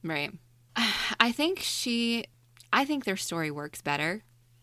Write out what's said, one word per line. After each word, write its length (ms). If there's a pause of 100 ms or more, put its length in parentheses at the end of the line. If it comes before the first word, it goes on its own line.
Right. 280 (440)
<sighs> 0 (440)
I 120
think 280
she, 640 (480)
I 120
think 200
their 120
story 340
works 320
better 400 (400)